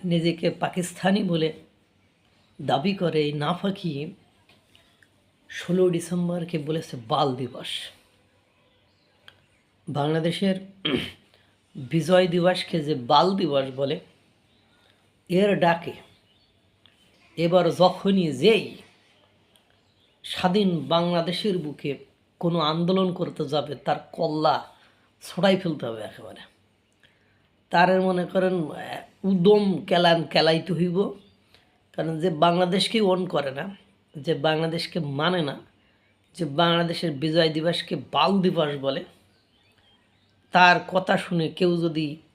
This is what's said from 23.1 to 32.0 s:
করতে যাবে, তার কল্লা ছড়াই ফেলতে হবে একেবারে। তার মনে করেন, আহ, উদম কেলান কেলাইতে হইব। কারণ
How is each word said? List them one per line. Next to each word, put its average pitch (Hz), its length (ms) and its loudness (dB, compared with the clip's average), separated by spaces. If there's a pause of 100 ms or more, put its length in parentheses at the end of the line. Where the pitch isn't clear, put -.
করতে 160 320 -6
যাবে, 143 300 -4
তার - 240 -4 (120)
কল্লা 156 440 0 (680)
ছড়াই 190 340 2
ফেলতে 156 280 -4
হবে 113 160 -8
একেবারে। 101 400 -16 (1300)
তার 175 180 6 (120)
মনে 180 240 0
করেন, 185 300 0
আহ, 139 460 -8 (220)
উদম 196 400 4 (220)
কেলান 170 380 4
কেলাইতে 165 500 2
হইব। 170 240 0 (1000)
কারণ 160 220 -4